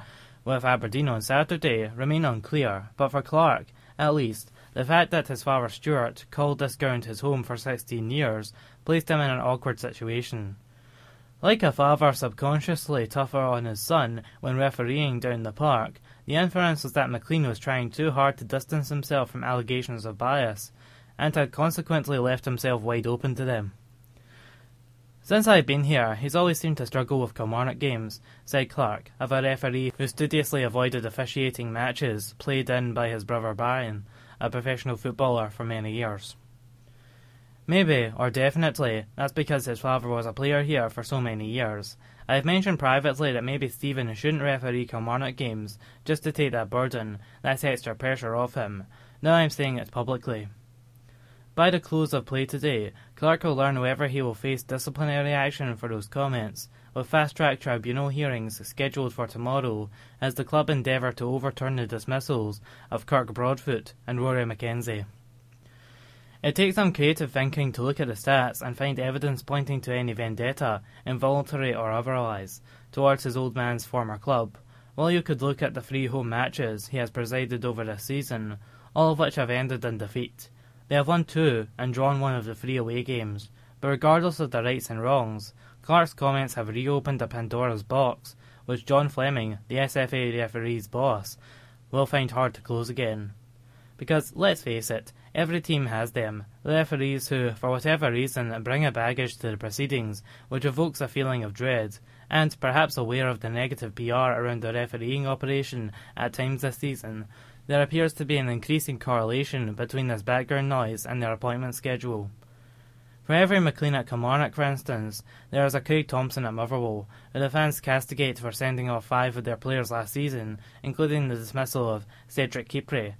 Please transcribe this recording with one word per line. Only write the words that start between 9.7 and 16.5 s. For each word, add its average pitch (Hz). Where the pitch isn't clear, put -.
situation. 113
Like 220
a 160
father 143
subconsciously 139
tougher 139
on 123
his 110
son 120
when 127
refereeing 135
down 120
the 110
park, 120
the 139
inference 170